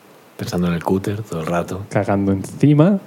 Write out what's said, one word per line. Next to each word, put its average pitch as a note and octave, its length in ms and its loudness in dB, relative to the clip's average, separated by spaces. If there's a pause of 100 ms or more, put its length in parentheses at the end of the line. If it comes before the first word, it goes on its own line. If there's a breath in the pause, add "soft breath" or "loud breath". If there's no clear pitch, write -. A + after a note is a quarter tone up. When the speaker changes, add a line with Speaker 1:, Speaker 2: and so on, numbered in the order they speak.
(360)
Speaker 1:
Pensando F#2 300 -4
en F2 80 0
el E2 100 -4
cúter G2+ 380 -2
todo E2+ 180 -10
el D#2 60 -8
rato. E2+ 420 -4
Speaker 2:
Cagando G2 440 0
encima D3 760 4